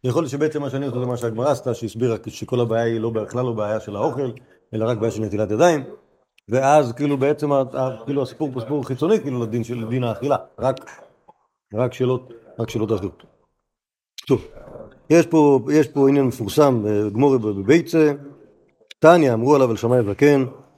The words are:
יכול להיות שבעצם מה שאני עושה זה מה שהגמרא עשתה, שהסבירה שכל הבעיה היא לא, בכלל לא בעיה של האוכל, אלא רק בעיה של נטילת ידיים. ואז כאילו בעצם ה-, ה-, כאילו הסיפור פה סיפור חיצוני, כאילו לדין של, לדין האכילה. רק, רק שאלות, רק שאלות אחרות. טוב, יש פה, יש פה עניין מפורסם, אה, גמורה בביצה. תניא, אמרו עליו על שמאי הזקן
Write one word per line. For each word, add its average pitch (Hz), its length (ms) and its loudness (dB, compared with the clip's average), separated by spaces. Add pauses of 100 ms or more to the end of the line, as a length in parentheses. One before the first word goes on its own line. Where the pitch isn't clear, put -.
יכול 127 180 0
להיות 135 80 -6
שבעצם 151 320 -2
מה 139 80 -6
שאני 135 160 -4
עושה 123 140 -6
זה 127 60 -4
מה 123 100 -4
שהגמרא 117 340 -2
עשתה, 135 240 -4
שהסבירה 113 420 -4 (120)
שכל - 320 -6
הבעיה 117 240 0
היא 113 160 -2
לא, 117 100 -4
בכלל 113 340 -6
לא 120 80 -4
בעיה 107 280 -4
של 104 160 -12
האוכל, 127 340 -4 (440)
אלא 110 140 -2
רק 117 100 -2
בעיה 110 120 -2
של 107 120 -6
נטילת 101 280 -4
ידיים. 147 340 2 (640)
ואז 135 440 2
כאילו 139 260 -2
בעצם 147 340 0
ה-, 135 100 2 (100)
ה-, 131 320 -6
כאילו 139 180 -4
הסיפור 135 320 -6
פה 127 60 -6
סיפור 127 260 -6
חיצוני, 160 340 -2
כאילו 127 220 -6
לדין 113 220 -4
של, 120 220 -8
לדין 123 180 -4
האכילה. 123 320 -2 (220)
רק, 127 180 -2 (1000)
רק 120 180 -2
שאלות, 127 400 -4 (260)
רק 113 120 -6
שאלות 110 220 -4
אחרות. 95 300 -6 (1040)
טוב, - 180 2 (680)
יש 160 160 6
פה, 147 340 4 (120)
יש 151 160 4
פה 139 200 2
עניין 139 180 2
מפורסם, 117 600 2
אה, 104 240 0
גמורה 131 280 2
בביצה. 143 720 2 (840)
תניא, 156 340 8
אמרו 120 220 2
עליו 131 160 4
על 107 60 -2
שמאי 120 220 0
הזקן 135 460 2 (340)